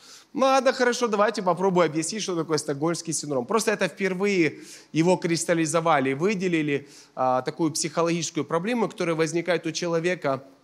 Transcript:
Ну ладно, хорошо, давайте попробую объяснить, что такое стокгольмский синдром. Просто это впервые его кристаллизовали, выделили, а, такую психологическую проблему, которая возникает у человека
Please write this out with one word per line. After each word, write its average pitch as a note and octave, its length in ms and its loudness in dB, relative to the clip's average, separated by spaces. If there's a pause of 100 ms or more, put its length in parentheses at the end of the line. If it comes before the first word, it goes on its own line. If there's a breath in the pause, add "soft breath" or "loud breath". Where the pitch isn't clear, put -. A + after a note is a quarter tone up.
(340 loud breath)
Ну - 80 -2
ладно, C4 320 4
хорошо, B3 340 0
давайте G#3+ 340 2
попробую F3+ 460 2
объяснить, D#3+ 340 -4
что F3+ 140 -4
такое D#3 240 0
стокгольмский D#3 540 -4
синдром. C#3 340 -4
Просто G#3+ 240 2
это G3+ 160 0
впервые F#3 720 0 (340 loud breath)
его E3+ 220 4
кристаллизовали, E3 1000 2
выделили, D#3+ 720 0 (280 loud breath)
а, B2+ 260 0
такую D3 300 -2
психологическую E3 760 -2
проблему, G3 440 -2
которая E3+ 260 -2
возникает E3 500 0
у D#3+ 60 -4
человека E3 720 -2 (200)